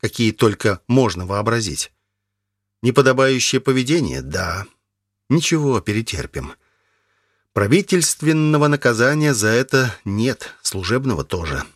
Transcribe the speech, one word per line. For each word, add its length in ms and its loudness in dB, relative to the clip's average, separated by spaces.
какие 320 0
только 540 -2
можно 380 0
вообразить. 680 -4
Неподобающее 800 2
поведение? 600 -2
Да. 440 -6
Ничего, 500 0
перетерпим. 720 -6
Правительственного 1120 2
наказания 680 2
за 140 0
это 560 2
нет, 500 -4
служебного 600 -4
тоже. 400 -6